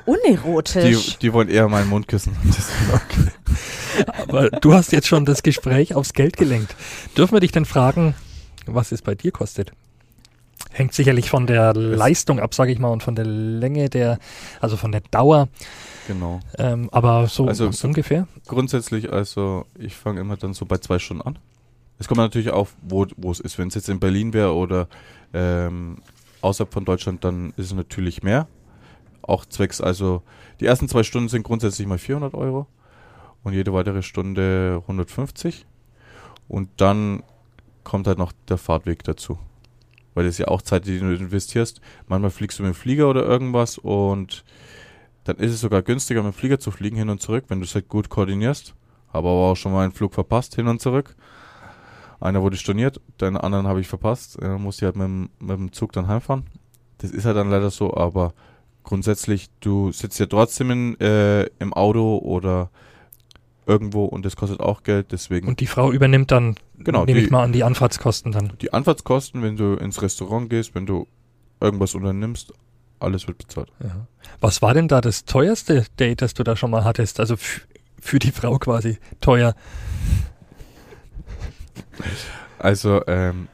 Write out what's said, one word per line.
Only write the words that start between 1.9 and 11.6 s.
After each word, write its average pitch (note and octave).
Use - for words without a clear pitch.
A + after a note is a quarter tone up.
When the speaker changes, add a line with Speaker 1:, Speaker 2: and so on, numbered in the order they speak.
Speaker 2:
küssen. -
<laughs> -
Das -
ist -
okay. -
Speaker 3:
Aber C3+
du -
hast F3+
jetzt G3
schon D3
das C#3+
Gespräch C3+
aufs C#3
Geld C#3+
gelenkt. A#2+
Dürfen F3+
wir G#3
dich F3+
denn D#3
fragen, D3
was A2+
es A2+
bei G2+
dir -
kostet? -
Hängt C3
sicherlich B2+
von B2
der A2+